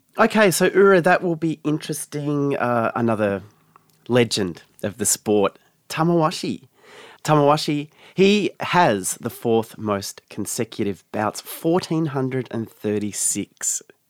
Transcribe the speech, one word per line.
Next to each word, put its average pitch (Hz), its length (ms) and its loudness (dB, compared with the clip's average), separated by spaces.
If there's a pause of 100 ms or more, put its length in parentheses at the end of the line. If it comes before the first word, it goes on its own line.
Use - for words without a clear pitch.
(180)
okay, 214 340 4
so 180 160 2
Ura, 190 340 6
that 180 200 2
will 175 140 -2
be 160 300 -4
interesting. 147 920 -4
Uh, 117 400 0
another 107 480 0 (640)
legend 110 540 0 (200)
of 101 160 -8
the 104 80 -4
sport, 101 540 0 (300)
Tamawashi. 160 800 -2 (560)
Tamawashi, 151 680 2 (260)
he 196 360 4 (100)
has 120 540 2
the - 140 -8
fourth 113 480 -2
most 104 520 -6
consecutive 104 840 -6
bouts, 107 300 -4
fourteen 165 680 -2
hundred 131 440 -4
and 113 180 -6
thirty-six - 1120 -6 (280)